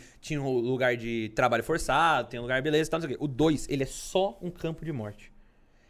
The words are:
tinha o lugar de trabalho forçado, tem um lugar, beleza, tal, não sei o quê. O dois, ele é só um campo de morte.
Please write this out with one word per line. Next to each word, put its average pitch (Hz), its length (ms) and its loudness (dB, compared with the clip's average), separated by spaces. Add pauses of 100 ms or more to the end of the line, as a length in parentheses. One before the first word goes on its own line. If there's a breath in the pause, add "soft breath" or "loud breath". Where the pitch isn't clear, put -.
(200 loud breath)
tinha 147 220 -6
o 131 180 0
lugar 123 380 2
de 113 380 -4
trabalho 117 280 4
forçado, 151 680 2
tem 120 100 -10
um 120 40 -8
lugar, 127 180 0
beleza, 151 280 2
tal, 165 100 0
não 165 80 -4
sei 127 80 -4
o - 20 -12
quê. - 60 -4
O 151 40 -2
dois, 147 420 2
ele 135 140 -2
é 131 40 -4
só - 540 -2
um 180 100 -6
campo 165 320 -8
de 160 80 -8
morte. 107 400 -10 (580)